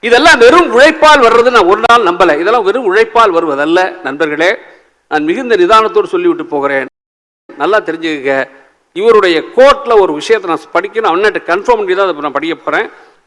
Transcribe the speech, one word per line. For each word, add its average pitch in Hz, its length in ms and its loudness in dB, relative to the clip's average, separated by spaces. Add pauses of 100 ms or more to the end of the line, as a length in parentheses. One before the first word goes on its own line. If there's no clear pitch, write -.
இதெல்லாம் 277 340 2
வெறும் 302 320 6
உழைப்பால் 302 520 4
வர்றது 233 280 2
நான் 190 180 2
ஒரு 214 140 0
நாள் 233 220 2
நம்பல. 175 340 0
இதெல்லாம் 214 260 0
வெறும் 226 220 -2
உழைப்பால் 220 460 0
வருவதல்ல 160 440 -2 (260)
நண்பர்களே. 151 440 -4 (600)
நான் 151 180 -4
மிகுந்த 233 320 -4
நிதானத்தோடு 208 520 0
சொல்லிவிட்டு 175 340 -2
போகிறேன். 139 420 -4 (600)
நல்லா 180 380 -2
தெரிஞ்சுக்கங்க. 156 480 -6 (640)
இவருடைய 196 400 2 (200)
கோட்ல 262 360 2 (100)
ஒரு 165 160 0
விஷயத்தை 190 320 -2
நான் - 240 -8
படிக்கணும், 202 380 -4
அண்ணன்ட்ட 190 280 -2 (100)
கன்ஃபார்ம் 208 300 0
பண்ணி 185 160 -4
தான் 196 120 0
அதை 147 180 -8
நான் 135 100 -6
படிக்க 160 200 -6
போறேன். 160 300 -6 (400)